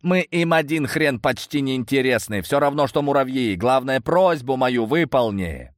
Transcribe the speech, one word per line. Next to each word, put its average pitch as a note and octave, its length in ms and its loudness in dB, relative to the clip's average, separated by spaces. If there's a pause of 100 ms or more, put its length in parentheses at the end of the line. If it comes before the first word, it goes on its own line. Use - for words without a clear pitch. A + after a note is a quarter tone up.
Мы F3+ 180 2
им E3+ 320 0
один D#3 320 0
хрен C#3+ 340 0
почти C#3 420 -4
не C3 140 -2
интересны, B2 680 0
все C#3 160 0
равно, C#3+ 260 2
что C#3+ 160 -2
муравьи. C3 540 0
Главное, C3 460 0
просьбу D#3+ 540 2
мою B2+ 300 0
выполни. G#2+ 920 0